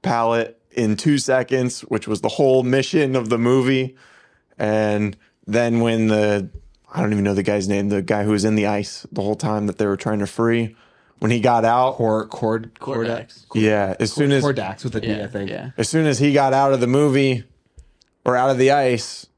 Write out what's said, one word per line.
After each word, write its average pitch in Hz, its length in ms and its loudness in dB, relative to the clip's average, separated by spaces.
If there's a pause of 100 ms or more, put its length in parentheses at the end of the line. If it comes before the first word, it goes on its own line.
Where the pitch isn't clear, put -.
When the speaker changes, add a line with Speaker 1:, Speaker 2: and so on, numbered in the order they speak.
Speaker 1:
pallet 117 580 -2 (120)
in 107 240 0
two 147 220 0
seconds, 131 640 -2
which - 260 -6
was 107 140 -4
the - 80 -2
whole 131 340 2
mission 131 520 0
of 117 140 -2
the 120 80 2
movie. 131 580 0 (600)
And 104 580 -2 (300)
then 117 340 0
when 113 280 0
the, 104 420 0 (440)
I 165 80 -4
don't 107 120 0
even 101 100 0
know 101 100 0
the 98 100 0
guy's 101 240 0
name, 101 220 -2
the 101 120 -2
guy 104 220 -2
who 104 80 0
was 104 140 0
in 107 100 2
the 104 120 2
ice 104 440 -6
the - 100 -6
whole 104 140 -2
time 107 320 -4
that 92 100 -6
they 107 80 0
were 98 120 -2
trying 107 220 -4
to 101 80 -4
free, 117 480 -2 (440)
when 110 120 0
he 120 80 0
got 117 260 4
out. 127 300 2
Speaker 2:
Cor-, 110 320 0
Cord-, 113 480 -4
Speaker 3:
Kordax. 117 720 -8
Speaker 2:
Cord-, 107 160 0
Speaker 1:
Yeah, 104 360 2
as 110 140 -2
soon 143 180 0
as 139 120 2
Speaker 2:
Kordax 110 400 -4
with 117 120 -6
a 110 60 -2
D, 117 60 -6
Speaker 3:
Yeah, 104 160 -4
Speaker 2:
I 98 40 -8
think. 98 220 -8
Speaker 3:
yeah. 104 280 -10
Speaker 1:
as - 120 -2
soon 160 160 0
as 131 140 0
he 143 140 4
got 135 200 4
out 135 200 4
of 127 60 0
the 123 80 2
movie 135 560 2 (840)
or 123 100 2
out 131 160 4
of 127 60 0
the 131 140 4
ice 131 540 0 (120)